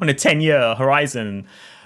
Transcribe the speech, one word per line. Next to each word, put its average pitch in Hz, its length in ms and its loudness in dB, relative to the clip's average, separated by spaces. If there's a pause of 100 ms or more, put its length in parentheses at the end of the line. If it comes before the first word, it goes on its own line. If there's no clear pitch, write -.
on 160 80 0
a 139 40 2
ten-year 147 640 2
horizon, 123 720 -2 (380)